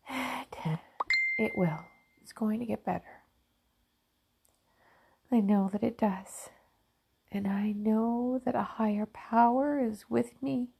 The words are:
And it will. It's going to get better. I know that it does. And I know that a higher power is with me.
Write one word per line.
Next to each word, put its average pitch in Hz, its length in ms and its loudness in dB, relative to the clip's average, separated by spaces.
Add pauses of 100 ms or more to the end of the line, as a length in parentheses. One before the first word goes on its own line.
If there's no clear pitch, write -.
And 254 680 -6 (580)
it 220 180 0
will. 160 300 0 (360)
It's - 120 -20
going 220 260 -2
to 240 60 -6
get 214 200 -6
better. - 380 -6 (2000)
I 247 80 4
know 196 320 4
that 208 120 -2
it 233 140 -2
does. 190 520 -2 (800)
And 202 160 -4
I 202 240 0
know 233 720 0
that 247 120 -2
a 208 80 0
higher 214 420 0
power 247 720 4
is 220 300 -2
with 240 320 0
me. 262 280 -2 (100)